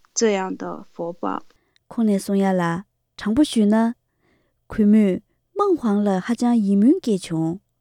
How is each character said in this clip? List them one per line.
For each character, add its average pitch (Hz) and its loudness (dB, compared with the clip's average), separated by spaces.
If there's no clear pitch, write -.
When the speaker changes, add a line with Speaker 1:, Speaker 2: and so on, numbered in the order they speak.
Speaker 1:
这 214 0
样 190 -4
的 175 -12
福 170 -10
报。 - -8
Speaker 2:
ཁོང་ནས་སོང་ཡ་ལ་གྲང་པོ་ཞུ་ན། 202 0
ཁོས་མོས་མང་དཔང་ལ་ཧ་ཅང་ཡིད་སྨོན་སྐྱེས་བྱུང། 208 0